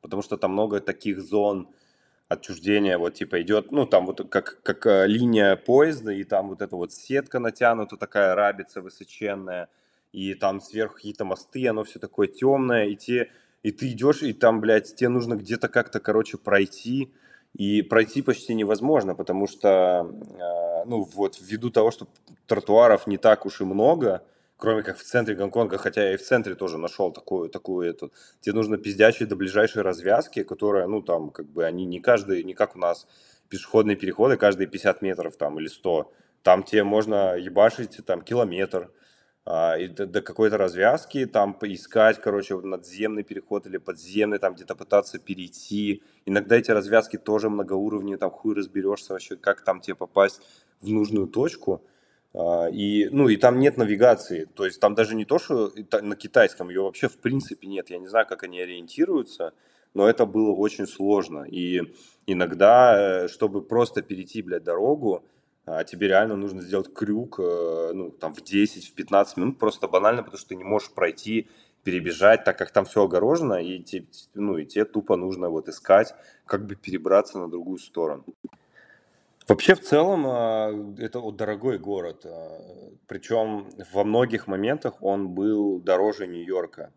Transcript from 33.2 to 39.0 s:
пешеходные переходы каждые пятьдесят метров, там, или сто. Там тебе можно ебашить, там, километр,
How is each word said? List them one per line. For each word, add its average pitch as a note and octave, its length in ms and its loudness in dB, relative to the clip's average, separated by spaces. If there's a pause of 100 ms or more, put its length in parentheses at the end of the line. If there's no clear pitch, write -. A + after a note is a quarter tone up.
пешеходные G#2 480 0
переходы G#2+ 400 2
каждые G2 320 2
пятьдесят G2 340 -2
метров, F2+ 340 -6
там, D2+ 220 -6
или D#2 80 -6
сто. D#2+ 460 -4 (320)
Там F#2 180 6
тебе G#2+ 220 2
можно G2+ 520 0
ебашить, G2 720 0
там, F2 160 -4
километр, F#2 720 -4 (520)